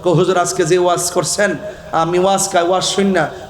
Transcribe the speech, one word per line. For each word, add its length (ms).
কো, 80
"হুজুর, 280
আজকে 260
যে 140
ওয়াজ 320
করছেন, 460
আমি 260
ওয়াজ 340
কা-, 160
ওয়াজ 160
শুন 220
না, 220